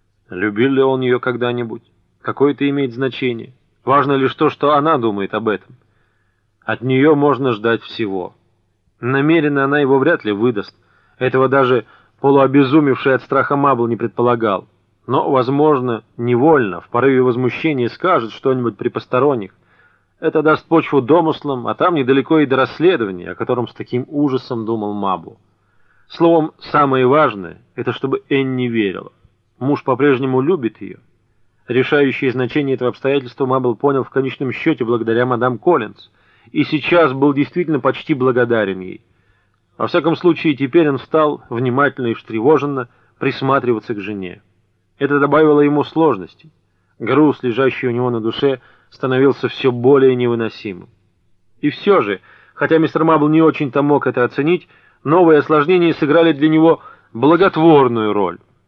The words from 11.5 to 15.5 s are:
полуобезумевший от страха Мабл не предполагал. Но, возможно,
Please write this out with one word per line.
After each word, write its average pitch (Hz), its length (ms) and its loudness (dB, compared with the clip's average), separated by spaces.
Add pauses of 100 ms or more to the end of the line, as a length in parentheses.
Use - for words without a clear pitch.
полуобезумевший 135 920 4
от 123 80 -2
страха 139 320 -2
Мабл 135 320 0
не 117 100 -2
предполагал. 113 720 -2 (400)
Но, 131 240 -2
возможно, 131 720 0 (140)